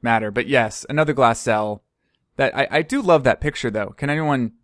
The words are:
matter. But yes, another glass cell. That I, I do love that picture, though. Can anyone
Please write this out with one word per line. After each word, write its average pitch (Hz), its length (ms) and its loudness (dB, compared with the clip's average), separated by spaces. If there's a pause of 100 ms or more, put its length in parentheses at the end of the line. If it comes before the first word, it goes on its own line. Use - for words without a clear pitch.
matter. 110 280 0
But 110 180 -2
yes, 120 400 -2
another 147 240 0
glass 117 280 2
cell. 107 420 -2 (540)
That 135 200 0
I, 139 140 0
I 156 120 2
do 262 200 -2
love 165 220 4
that 120 160 2
picture, 135 300 -4
though. 101 200 -4
Can 143 200 -6
anyone 147 420 0 (120)